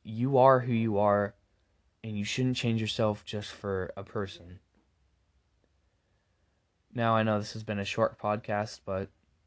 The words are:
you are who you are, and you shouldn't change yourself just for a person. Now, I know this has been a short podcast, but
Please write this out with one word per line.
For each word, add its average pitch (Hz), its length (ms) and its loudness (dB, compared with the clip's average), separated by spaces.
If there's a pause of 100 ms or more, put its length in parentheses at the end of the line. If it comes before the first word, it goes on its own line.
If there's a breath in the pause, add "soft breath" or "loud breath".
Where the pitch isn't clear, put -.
you 120 340 0
are 131 240 8
who 123 120 -4
you 113 260 2
are, 101 380 2 (680)
and 107 160 -6
you 101 60 -2
shouldn't 127 320 -2
change 113 240 0
yourself 107 440 -2
just - 280 -8
for 95 440 -4
a - 60 -10
person. 95 560 -8 (2250)
Now, 117 220 2
I 110 80 4
know 110 160 2
this 101 140 -6
has 110 100 -10
been 107 160 -6
a 98 60 -4
short - 340 0
podcast, 107 680 -4
but 98 260 -6 (360)